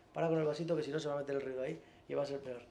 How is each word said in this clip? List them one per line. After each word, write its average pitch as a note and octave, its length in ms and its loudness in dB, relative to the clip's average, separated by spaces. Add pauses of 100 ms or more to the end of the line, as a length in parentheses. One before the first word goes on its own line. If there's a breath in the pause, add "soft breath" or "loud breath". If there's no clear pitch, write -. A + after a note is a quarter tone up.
(140)
Para E3 140 2
con D#3+ 100 4
el D#3 80 4
vasito, D#3+ 300 2
que - 80 2
si C3+ 80 -2
no D#3 80 0
se D3+ 80 -2
va C#3+ 60 0
a C#3+ 40 0
meter C#3 160 -2
el C#3 80 0
ruido C3 200 -4
ahí D#3+ 160 -4 (300 soft breath)
y C#3 60 -4
va C#3+ 80 4
a C#3 40 0
ser C#3 120 -4
peor. B2 320 -8